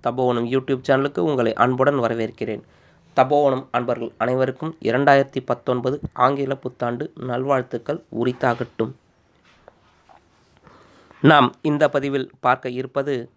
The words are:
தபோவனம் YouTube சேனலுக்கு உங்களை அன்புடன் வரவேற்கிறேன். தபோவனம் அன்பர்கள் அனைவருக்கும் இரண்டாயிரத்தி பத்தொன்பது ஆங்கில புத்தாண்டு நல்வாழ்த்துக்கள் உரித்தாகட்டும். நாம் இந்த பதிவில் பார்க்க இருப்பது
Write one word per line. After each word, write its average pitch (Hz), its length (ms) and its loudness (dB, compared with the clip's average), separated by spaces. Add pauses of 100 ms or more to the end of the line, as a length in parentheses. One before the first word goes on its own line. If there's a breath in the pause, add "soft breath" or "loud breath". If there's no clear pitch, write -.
தபோவனம் 123 480 0
YouTube 131 360 -2
சேனலுக்கு 139 320 0
உங்களை 131 340 0
அன்புடன் 127 420 2
வரவேற்கிறேன். 113 640 -4 (540 soft breath)
தபோவனம் 135 560 2
அன்பர்கள் 120 460 -2
அனைவருக்கும் 131 640 -2
இரண்டாயிரத்தி 135 640 2
பத்தொன்பது 127 560 -2 (120)
ஆங்கில 135 420 0
புத்தாண்டு 123 600 -6
நல்வாழ்த்துக்கள் 131 880 -4 (200)
உரித்தாகட்டும். 120 680 -2 (2250 soft breath)
நாம் 143 400 6
இந்த 147 280 2
பதிவில் 139 500 -4
பார்க்க 127 300 0
இருப்பது 131 680 -6